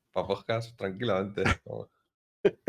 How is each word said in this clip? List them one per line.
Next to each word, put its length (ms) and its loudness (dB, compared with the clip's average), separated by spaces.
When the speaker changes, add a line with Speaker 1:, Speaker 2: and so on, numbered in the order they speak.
Speaker 1:
pa' 140 -2
podcast, 500 -2
tranquilamente. 680 0
Speaker 2:
<laughs> 460 -2